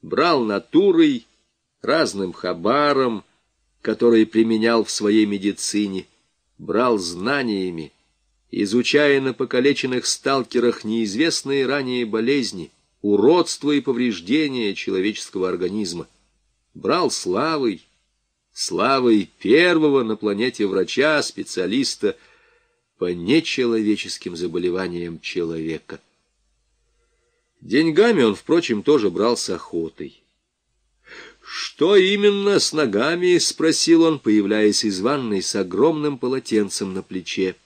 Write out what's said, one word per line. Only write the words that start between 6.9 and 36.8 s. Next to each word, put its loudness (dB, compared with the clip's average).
знаниями, -6
изучая 2
на -4
покалеченных -2
сталкерах -2
неизвестные -2
ранее -4
болезни, -2
уродства 2
и 2
повреждения -2
человеческого -4
организма. -6
Брал 0
славой, -4
славой 0
первого 4
на -4
планете -2
врача, 0
специалиста -4
по -4
нечеловеческим -2
заболеваниям -6
человека. -8
Деньгами 4
он, 4
впрочем, -2
тоже 4
брал 0
с -8
охотой. -10
«Что -2
именно 4
с -2
ногами?» — 2
спросил 4
он, 2
появляясь 2
из -2
ванной -2
с -6
огромным 0
полотенцем -4